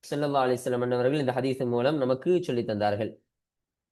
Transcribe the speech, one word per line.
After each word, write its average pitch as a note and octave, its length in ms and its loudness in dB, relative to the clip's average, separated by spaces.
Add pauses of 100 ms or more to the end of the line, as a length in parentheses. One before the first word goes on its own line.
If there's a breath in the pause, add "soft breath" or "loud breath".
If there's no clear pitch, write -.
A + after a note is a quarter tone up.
(100)
ஸல்லல்லாஹு C#3+ 340 0
அலைஹி B2+ 140 2
வஸல்லம் B2 220 -2
அன்னவர்கள் B2 380 2
இந்த B2+ 140 0
ஹதீஸின் B2+ 420 -2
மூலம் C3 220 2
நமக்கு C#3 460 0
சொல்லித் A#2+ 280 -2
தந்தார்கள். G#2 400 0 (800)